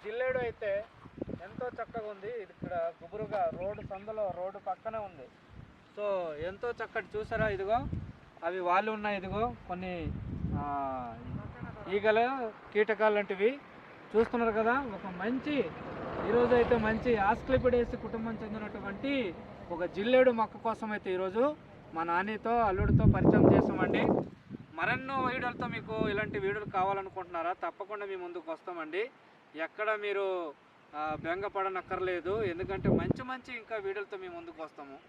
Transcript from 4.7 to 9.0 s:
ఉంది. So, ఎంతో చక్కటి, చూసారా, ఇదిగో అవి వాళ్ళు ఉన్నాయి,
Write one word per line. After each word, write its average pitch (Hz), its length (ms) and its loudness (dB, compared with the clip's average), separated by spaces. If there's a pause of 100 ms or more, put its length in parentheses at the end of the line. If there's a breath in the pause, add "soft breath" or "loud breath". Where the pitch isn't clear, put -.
ఉంది. 175 280 -10 (720)
So, 190 380 -2 (140)
ఎంతో 202 220 -6
చక్కటి, 226 360 -4 (100)
చూసారా, 220 320 0
ఇదిగో 196 300 2 (680)
అవి 180 160 -2
వాళ్ళు 208 300 4
ఉన్నాయి, 208 260 -2